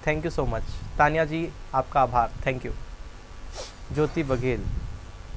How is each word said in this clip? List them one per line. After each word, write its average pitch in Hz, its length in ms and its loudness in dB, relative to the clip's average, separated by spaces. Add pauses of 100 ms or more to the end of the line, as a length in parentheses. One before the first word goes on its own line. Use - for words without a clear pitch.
thank 156 180 2
you 156 140 -2
so 131 80 2
much। 113 160 0 (340)
तानिया 151 260 6
जी 160 240 -2 (260)
आपका 131 280 4
आभार, 120 280 4 (140)
thank 127 220 0
you। 113 60 -2 (1200)
ज्योति 156 280 2
बघेल, 127 420 2 (720)